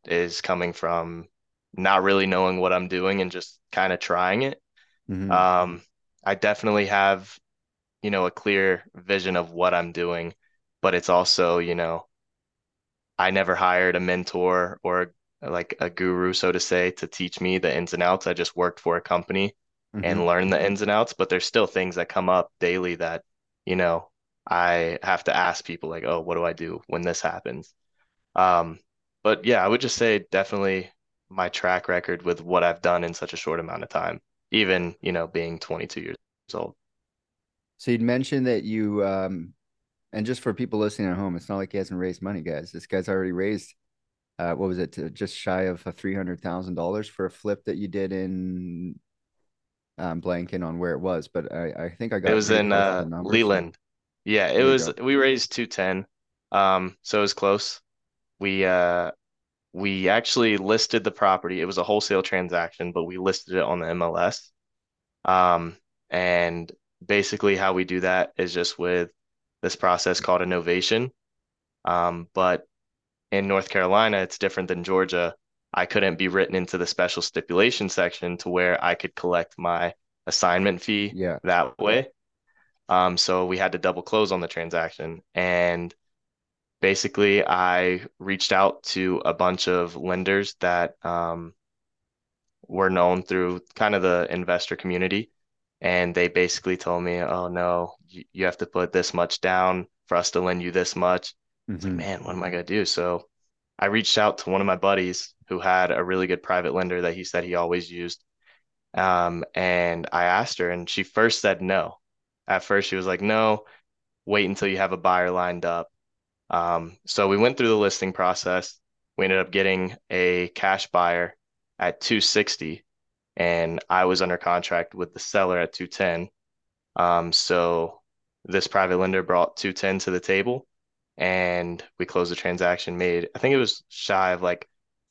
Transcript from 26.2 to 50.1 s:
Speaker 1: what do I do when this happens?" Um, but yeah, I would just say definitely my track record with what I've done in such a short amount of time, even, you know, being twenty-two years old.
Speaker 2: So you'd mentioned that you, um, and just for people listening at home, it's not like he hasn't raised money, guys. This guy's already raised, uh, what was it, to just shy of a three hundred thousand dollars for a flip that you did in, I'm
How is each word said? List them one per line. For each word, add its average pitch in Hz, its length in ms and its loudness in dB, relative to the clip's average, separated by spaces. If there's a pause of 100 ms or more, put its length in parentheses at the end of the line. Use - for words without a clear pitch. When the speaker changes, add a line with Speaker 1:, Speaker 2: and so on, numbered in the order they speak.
Speaker 1:
what 87 160 -4
do 85 80 -2
I 82 100 0
do 82 320 -10
when 87 160 -4
this 87 180 -2
happens?" 80 540 -8 (600)
Um, 87 440 4 (440)
but 107 220 2
yeah, 110 180 4
I 98 60 4
would 120 140 2
just 123 140 -2
say 110 340 2
definitely 95 600 0 (380)
my 92 220 -4
track 90 380 -2
record 87 340 -2
with 87 180 -2
what 87 240 2
I've 87 160 2
done 87 240 2
in 85 80 -4
such 80 220 -10
a - 20 -10
short 82 240 -4
amount 82 220 -8
of - 80 -14
time, 82 320 -4 (280)
even, 92 520 2
you 92 100 -2
know, 82 140 -2
being 82 320 -6
twenty-two - 420 -8
years 82 160 -12 (380)
old. 85 200 -8 (1040)
Speaker 2:
So - 140 -6
you'd 117 100 2
mentioned 127 460 0
that 117 160 2
you, 104 420 -2
um, 95 480 -4 (600)
and 107 100 -2
just 123 160 -4
for 110 140 -2
people 120 240 -4
listening 104 320 -2
at 90 80 -2
home, 95 180 -4
it's - 140 -10
not 101 60 -4
like 95 160 -6
he 101 60 -4
hasn't 92 220 -6
raised 92 220 -6
money, 95 180 -6
guys. 78 320 -8
This 82 140 -16
guy's 95 240 -2
already 95 220 0
raised, 98 420 -4 (640)
uh, 85 160 -2
what 95 140 -2
was 90 100 -2
it, 82 140 -4
to 82 180 -8
just - 260 -8
shy 92 280 -2
of 90 220 -4
a 87 60 -10
three 98 220 -6
hundred 90 260 -6
thousand 90 360 -6
dollars 98 340 -4
for 95 160 -4
a 87 40 -4
flip - 360 -6
that 90 100 -4
you 101 120 -6
did 95 240 -4
in, 92 840 -6 (1000)
I'm 82 240 -6